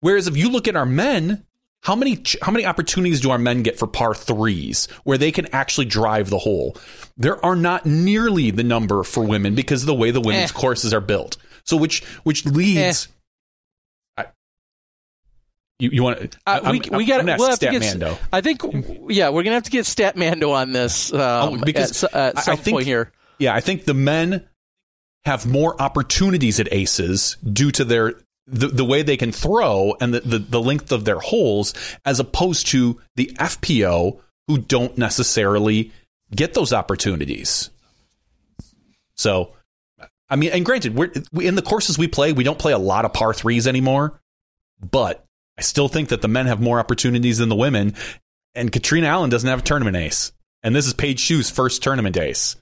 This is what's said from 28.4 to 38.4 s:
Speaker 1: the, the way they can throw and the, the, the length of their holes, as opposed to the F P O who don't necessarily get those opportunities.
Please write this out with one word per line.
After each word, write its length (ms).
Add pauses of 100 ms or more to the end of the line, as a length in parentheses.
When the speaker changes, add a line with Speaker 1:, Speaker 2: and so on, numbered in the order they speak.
Speaker 1:
the, 220
the 160
way 180
they 160
can 120
throw 680
and 140
the, 60
the, 180
the 240
length 280
of 140
their 140
holes, 560 (320)
as 120
opposed 500
to 300 (180)
the 220
F 220
P 240
O 380 (240)
who 100
don't 400
necessarily 960 (420)
get 200
those 180
opportunities. 960 (1500)